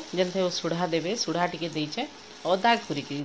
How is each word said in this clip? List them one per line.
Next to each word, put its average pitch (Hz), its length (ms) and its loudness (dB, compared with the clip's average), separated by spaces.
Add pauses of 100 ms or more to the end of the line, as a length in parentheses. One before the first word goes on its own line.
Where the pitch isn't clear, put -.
(140)
ଯେମିତି 180 260 2
ହଉ 180 100 4
ସୁଢ଼ା 170 360 0
ଦେବେ, 165 300 2
ସୁଢ଼ା 170 300 2
ଟିକେ 170 220 -2
ଦେଇଛେ। 151 380 -4 (400)
ଅଦା 196 300 4
ଘୁରିକିରି 143 480 -4